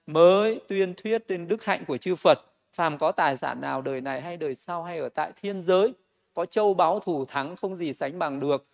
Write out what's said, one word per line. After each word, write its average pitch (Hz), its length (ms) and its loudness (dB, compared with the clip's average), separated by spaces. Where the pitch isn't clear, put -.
mới 190 600 6
tuyên 190 260 0
thuyết 220 340 -4
đến 175 200 -6
đức 220 180 -4
hạnh 190 220 -2
của 139 100 -4
chư 180 180 -4
Phật. 156 240 6
Phàm 160 240 -2
có 156 140 0
tài 143 260 0
sản 127 240 -6
nào 139 200 -4
đời 139 200 -6
này 131 200 -6
hay - 160 -12
đời 147 180 -6
sau 170 280 -10
hay 175 140 -10
ở 131 120 -6
tại - 220 -6
thiên 202 200 -6
giới, 185 320 4
có 170 120 -4
châu 208 280 2
báu 175 260 4
thù 151 260 -4
thắng 139 300 -6
không 190 200 -6
gì 165 180 -4
sánh 151 260 -6
bằng 147 200 -4
được. 139 340 0